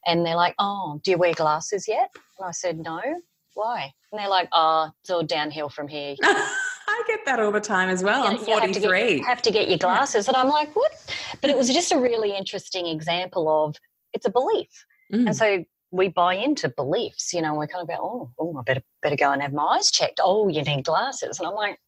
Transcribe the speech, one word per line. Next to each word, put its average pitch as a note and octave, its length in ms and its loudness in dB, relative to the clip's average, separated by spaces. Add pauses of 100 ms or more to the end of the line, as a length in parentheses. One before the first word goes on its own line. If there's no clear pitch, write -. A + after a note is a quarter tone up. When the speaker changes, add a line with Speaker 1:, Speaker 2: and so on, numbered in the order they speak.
Speaker 1:
and E3+ 200 2
they're E3 80 0
like, F3 240 2
"Oh, G3 460 -4
do F#3+ 80 4
you F3 60 4
wear E3+ 160 4
glasses D#3+ 520 0
yet?" C4 240 0 (300)
And F#3 80 -8
I - 20 -8
said, E3 300 -4
"No." E3 200 -8 (540)
"Why?" G3+ 380 -4 (180)
And G#3+ 100 -10
they're G3+ 80 -4
like, F#3 220 2
"Oh, D#3+ 400 4 (100)
it's - 100 -12
all F3 120 0
downhill D3+ 460 -2
from C#3+ 180 -10
here." C#3+ 340 -8
Speaker 2:
<laughs> - 40 0 (680)
I A4+ 160 -2
get A4 200 -4
that B3+ 120 0
all G#3 140 2
the G#3 80 2
time F#3 300 0
as F#3 120 0
well. A3+ 220 2
Speaker 1:
You G3+ 60 4
Speaker 2:
I'm A3+ 60 0
Speaker 1:
know, A3 100 -6
you A3 120 2
have A3 40 4 (100)
to F#3+ 80 0
get, - 20 2
Speaker 2:
forty-three. F#3+ 380 2
Speaker 1:
have A#3+ 220 -2
to A3+ 100 2
get G#3 160 2
your - 40 2
Speaker 2:
Yeah. F3 40 4
Speaker 1:
glasses. G3+ 500 2
And C4 100 2
I'm C4 120 4
like, D4+ 260 0
"What?" C#5 180 2 (480)
But C#4 100 0
it C#4 60 2
was B3 120 2
just E4 240 2
a D#4+ 60 4
really A3+ 360 2
interesting F#3+ 520 -6
example E3 600 -2
of, D#3 280 2 (360)
it's A3+ 140 -4
a G#3 40 2
belief. D4+ 380 0 (440)
Speaker 2:
Mm. A#3 140 2
Speaker 1:
And D#3 100 0
so G3+ 280 2 (260)
we F#3 180 2
buy F3+ 260 2
into A#3 340 -2
beliefs, D3+ 640 -4
you F3 80 0
know, D#3 100 -2
and D3+ 80 -2
we D3+ 80 -2
kind F3+ 160 -8
of E3 60 -10
go, E3 140 -4
"Oh, F#3 360 -8
oh, D#3+ 200 -6
I B2+ 40 -10
better, B2+ 200 -2 (200)
better D3 140 0
go C#3+ 140 4
and C#3 120 0
have C#3 100 -6
my D3 100 -2
eyes B3 280 2
checked." - 320 0
"Oh, G3+ 260 4
you D3+ 140 0
need C#3+ 220 -2
glasses." F#3 540 -2
And E3+ 80 -6
I'm F#3 80 -6
like G#3 320 -4